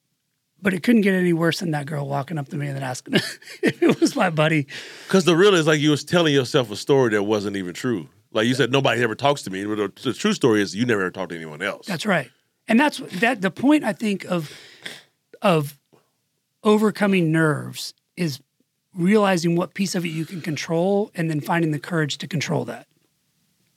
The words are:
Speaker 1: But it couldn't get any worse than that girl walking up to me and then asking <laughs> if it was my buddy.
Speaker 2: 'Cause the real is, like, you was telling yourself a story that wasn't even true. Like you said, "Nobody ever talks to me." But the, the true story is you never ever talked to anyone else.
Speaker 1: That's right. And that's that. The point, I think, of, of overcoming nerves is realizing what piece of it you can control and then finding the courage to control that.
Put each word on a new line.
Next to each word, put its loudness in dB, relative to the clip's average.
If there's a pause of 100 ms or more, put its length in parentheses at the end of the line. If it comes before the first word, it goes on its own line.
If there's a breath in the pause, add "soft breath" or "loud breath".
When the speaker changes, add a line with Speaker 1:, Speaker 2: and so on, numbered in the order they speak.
(600)
Speaker 1:
But 0
it -6
couldn't 4
get 2
any 2
worse 0
than -4
that -4
girl -6
walking -4
up -6
to -8
me -4
and -6
then -8
asking -8
<laughs> -6
if 0
it 2
was 2
my 2
buddy. 0 (400 loud breath)
Speaker 2:
'Cause 4
the 4
real 6
is, 4
like, 4
you 2
was 0
telling 2
yourself 2
a -8
story 2
that 2
wasn't -2
even -6
true. -4 (240)
Like 2
you 2
said, 2
"Nobody 2
ever 0
talks 0
to -12
me." -6
But -2 (200)
the, -6
the 0
true -2
story 4
is -4
you -2
never 0
ever -2
talked -8
to -10
anyone -14
else. -6
Speaker 1:
That's -8
right. -2 (380)
And 2
that's 2 (240)
that. 0
The 0
point, 2
I -2
think, -4
of, -4 (880 loud breath)
of 2 (840)
overcoming 2
nerves 0 (240)
is -4 (520)
realizing 2
what -2
piece -4
of -2
it -6
you -6
can -10
control -2
and -2
then -2
finding 0
the -2
courage -2
to -12
control -4
that. -12 (920)